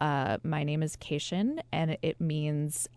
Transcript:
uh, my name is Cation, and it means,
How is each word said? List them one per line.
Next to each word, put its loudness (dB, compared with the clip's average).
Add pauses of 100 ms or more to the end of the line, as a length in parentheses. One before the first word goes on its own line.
uh, 2
my 0
name 0
is -2
Cation, -2 (100)
and 0
it 0
means, 0